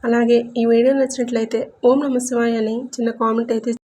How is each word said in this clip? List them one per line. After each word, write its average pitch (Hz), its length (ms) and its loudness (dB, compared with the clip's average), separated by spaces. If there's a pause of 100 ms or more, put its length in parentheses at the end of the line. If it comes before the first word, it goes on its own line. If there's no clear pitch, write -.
అలాగే 240 340 2 (200)
ఈ 226 80 2
వీడియో 233 280 4
నచ్చినట్లయితే 240 680 -2 (260)
"ఓం 254 140 6
నమః 254 240 -2
శివాయ" 233 340 0
అని 220 180 -2 (120)
చిన్న 233 240 -4
కామెంట్ 233 400 -2
అయితే 226 200 -2 (120)